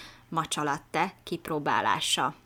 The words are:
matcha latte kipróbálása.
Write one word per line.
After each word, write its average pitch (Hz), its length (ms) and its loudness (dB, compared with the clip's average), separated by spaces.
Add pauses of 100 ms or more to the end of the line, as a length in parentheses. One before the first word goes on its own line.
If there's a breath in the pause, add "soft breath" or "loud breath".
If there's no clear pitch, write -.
(280 loud breath)
matcha 160 340 -2
latte 156 600 0
kipróbálása. 135 1120 0 (120)